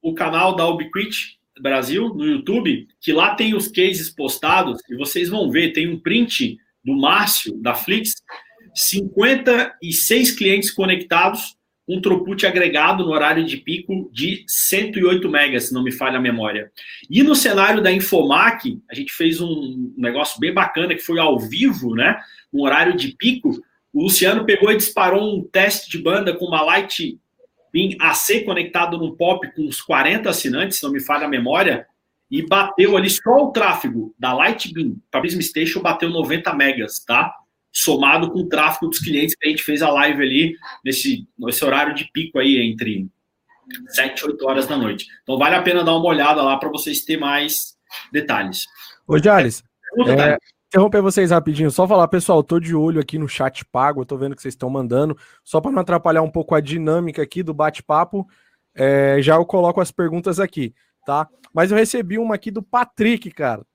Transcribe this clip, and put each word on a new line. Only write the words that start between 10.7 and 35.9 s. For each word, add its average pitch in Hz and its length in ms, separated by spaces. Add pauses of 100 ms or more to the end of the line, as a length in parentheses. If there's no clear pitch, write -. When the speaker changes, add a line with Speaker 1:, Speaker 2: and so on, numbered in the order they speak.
Speaker 1:
conectados, 185 840 (320)
um 185 140
throughput 190 440
agregado 175 600
no 160 60
horário 156 340
de 135 120
pico 180 540
de 170 360
cento 214 500
e 180 80
oito 180 240
megas, 139 360
se - 80
não 127 100
me 127 80
falha 131 260
a 127 40
memória. 110 500 (380)
E 208 120
no 294 140
cenário 208 480
da 185 80
Infomac, 185 1000
a - 60
gente 139 180
fez 165 260
um 135 560
negócio 123 440
bem 165 140
bacana, 175 420
que - 60
foi 165 180
ao 156 180
vivo, 123 560
né? 147 260 (320)
No 143 120
horário 180 340
de - 120
pico, - 520 (320)
o 147 100
Luciano 196 400
pegou 208 280
e 214 60
disparou 202 600
um 170 60
teste 202 460
de 165 120
banda 180 340
com 180 100
uma 165 160
Lightbeam 180 580 (800)
A 156 140
C 214 280
conectado 170 560
num 165 180
pop 170 380
com 156 100
uns 139 180
quarenta 170 480
assinantes, 160 480
se - 60
não 139 80
me 139 100
falha 147 240
a 147 40
memória, 135 560 (460)
e 143 160
bateu 196 480
ali 190 140
só 269 360
o - 60
tráfego 131 640
da 127 160
Lightbeam 160 640 (160)
pra 135 80
Prism 175 220
Station, 165 400
bateu 170 280